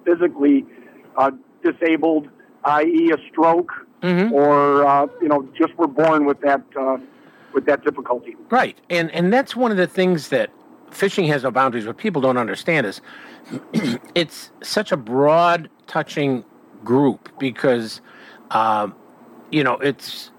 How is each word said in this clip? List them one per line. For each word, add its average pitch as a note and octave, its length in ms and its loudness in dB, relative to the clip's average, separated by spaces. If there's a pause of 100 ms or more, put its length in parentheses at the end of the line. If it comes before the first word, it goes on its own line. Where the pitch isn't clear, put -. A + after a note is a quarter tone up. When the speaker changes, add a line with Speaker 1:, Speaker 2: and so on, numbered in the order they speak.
Speaker 1:
physically, D3 640 2 (500)
uh, C3+ 160 2 (320)
disabled, D#3+ 640 0 (380)
i D3 180 2
e E3 280 2
a D#3 60 0 (120)
stroke, E3 420 2 (300)
Speaker 2:
Mm-hmm. F3+ 320 2
Speaker 1:
or, C#3+ 520 4
uh, C#3+ 220 4 (140)
you E3 60 -2
know, C#3+ 200 0 (100)
just D#3+ 200 0
were E3 100 0
born D3+ 380 2
with C#3 160 0
that, C#3 200 0 (180)
uh, C3 180 -2 (560)
with C#3 120 -2
that C#3+ 180 0
difficulty. B2 520 -6 (160)
Speaker 2:
Right, A3+ 260 0 (140)
and, E3+ 200 -2
and F3 220 0
that's C4+ 220 0
one A#3+ 160 0
of G3+ 60 -2
the F3+ 100 0
things F3+ 420 -2
that A#2 220 -2 (400)
Fishing G3 340 -2
Has D3 180 0
No C3 80 -2
Boundaries, B2 360 0
what A2+ 100 -12
people F3 240 -4
don't B2+ 160 0
understand B2 480 -2
is G2 160 -10 (720)
<clears throat> - 0 - (420)
it's - 360 -6 (100)
such - 300 -4
a F3+ 60 -2
broad D3+ 720 2 (180)
touching C#3+ 580 -4 (380)
group B2 440 0 (120)
because, A#2+ 600 -4 (520)
uh, A2 360 0 (640)
you D3+ 120 0
know, B2+ 140 0
it's, - 600 -6